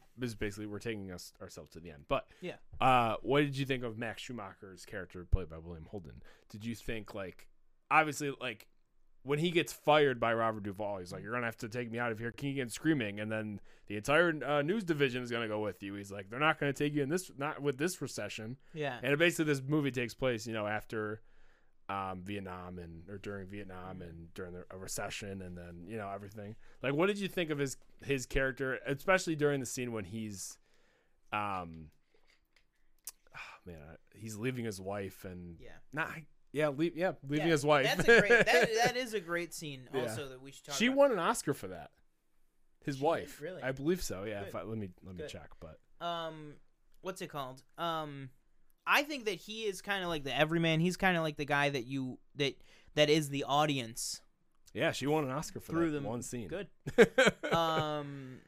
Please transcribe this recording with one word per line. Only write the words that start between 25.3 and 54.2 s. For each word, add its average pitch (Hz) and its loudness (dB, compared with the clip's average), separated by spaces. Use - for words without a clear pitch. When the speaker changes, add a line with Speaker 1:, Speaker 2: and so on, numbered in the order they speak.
Speaker 1:
and 90 -10
then, 87 -12
you 113 -8
know, 101 -6
everything. 101 -10
Like, 135 0
what 165 4
did 202 0
you 196 -2
think 170 -2
of 147 -2
his, 139 -2
his 135 0
character, 131 0
especially 170 2
during 143 4
the 120 -4
scene 123 -4
when 110 -4
he's, 104 -8
um, 90 -2
oh, - -14
man, 82 -14
uh, 80 -18
he's 107 -10
leaving 123 -2
his 98 -4
wife 98 -6
and 87 -12
Speaker 2:
Yeah. 82 -18
Speaker 1:
not, 160 -6
yeah, 151 4
leave, 151 0
yeah, 170 0
leaving 151 0
Speaker 2:
Yeah, 165 6
Speaker 1:
his 143 4
wife. 147 6
Speaker 2:
that's 202 2
a 233 12
great, 202 6
that, - -
Speaker 1:
<laughs> 233 4
Speaker 2:
that 247 2
is 247 -4
a 208 0
great 170 -4
scene 135 -10
Speaker 1:
Yeah. 131 0
Speaker 2:
also 120 -4
that 127 -14
we 135 -16
should - -20
talk 147 -4
Speaker 1:
She 208 6
Speaker 2:
about. 262 4
Speaker 1:
won 277 8
an 196 2
Oscar 165 2
for - -12
that. 82 -12
His 143 -4
Speaker 2:
She 135 -6
did? 143 2
Speaker 1:
wife. 143 -2
Speaker 2:
Really? 160 -10
Speaker 1:
I 131 -2
believe 147 0
so, 95 -6
yeah. 104 -4
Speaker 2:
Good. 98 -8
Speaker 1:
If - -12
I, 95 -6
let 110 -6
me, 98 -6
let 92 -14
me 82 -10
Speaker 2:
Good. 73 -10
Speaker 1:
check, 85 -16
but. 78 -16
Speaker 2:
Um, 160 -8
what's 185 -8
it 170 -8
called? 131 -8
Um, 151 -4
I 214 4
think 285 -6
that 202 -2
he 220 -8
is 190 -4
kinda 196 -2
like 156 -2
the 127 -4
everyman. 160 4
He's 180 4
kinda 180 4
like 156 -2
the 151 -2
guy 143 4
that 135 -2
you, 131 -6
that, 139 2
that 151 6
is 151 6
the 139 -2
audience. 139 0